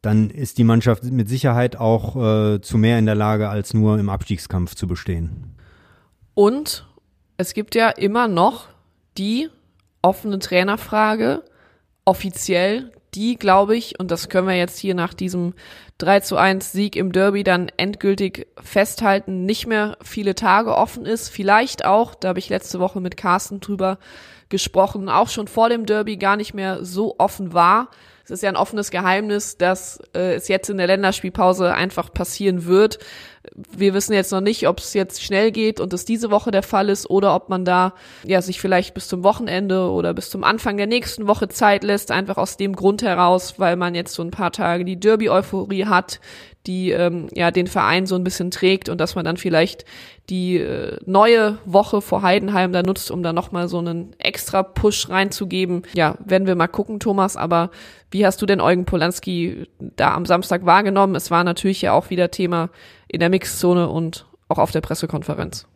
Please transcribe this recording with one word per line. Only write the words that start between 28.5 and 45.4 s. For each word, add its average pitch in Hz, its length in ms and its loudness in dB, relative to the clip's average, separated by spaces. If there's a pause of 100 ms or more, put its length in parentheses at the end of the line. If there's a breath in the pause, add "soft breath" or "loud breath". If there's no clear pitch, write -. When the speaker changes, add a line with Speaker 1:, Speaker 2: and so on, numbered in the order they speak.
Speaker 2:
offenes 202 340 -2
Geheimnis, 202 680 -2
dass, 180 420 -2 (140)
äh, 180 200 0
es - 140 -6
jetzt 190 220 -2
in 202 80 -4
der 180 80 0
Länderspielpause 185 880 2
einfach 180 380 -4
passieren 180 520 -2
wird. 196 340 4 (800 loud breath)
Wir 196 160 4
wissen 202 220 -2
jetzt 196 180 0
noch 190 80 0
nicht, 208 260 0
ob - 120 2
es - 160 -12
jetzt - 280 -2
schnell 208 300 0
geht 220 260 -2
und 185 140 -4
es 180 140 -8
diese 226 240 -2
Woche 208 200 0
der 196 120 2
Fall 202 260 0
ist 196 220 -2
oder 196 240 4
ob 185 160 -4
man 185 160 -2
da, 185 260 2 (320 loud breath)
ja, 185 160 2
sich 185 220 -8
vielleicht 190 320 0
bis - 140 -12
zum 180 160 -6
Wochenende 190 640 0
oder 170 240 0
bis - 160 -10
zum 190 120 -8
Anfang 208 360 0
der 202 80 0
nächsten 220 400 -4
Woche 208 220 0
Zeit 202 360 2
lässt, 202 260 -2
einfach 196 280 -2
aus - 180 -4
dem 196 180 -2
Grund 196 280 0
heraus, 185 560 2
weil 175 180 2
man 175 180 -2
jetzt 175 200 -6
so 175 80 -8
ein 170 80 -8
paar 180 220 -4
Tage 180 340 -2
die 185 120 -6
Derby-Euphorie 196 840 0